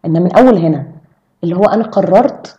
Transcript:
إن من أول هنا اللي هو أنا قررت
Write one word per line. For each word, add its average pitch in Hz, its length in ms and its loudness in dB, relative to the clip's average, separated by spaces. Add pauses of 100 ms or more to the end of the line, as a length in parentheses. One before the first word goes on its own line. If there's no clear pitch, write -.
إن 165 180 -2
من 180 140 -2
أول 240 220 6
هنا 160 280 -2 (580)
اللي 170 120 -4
هو 196 80 0
أنا 220 200 -2
قررت - 760 -2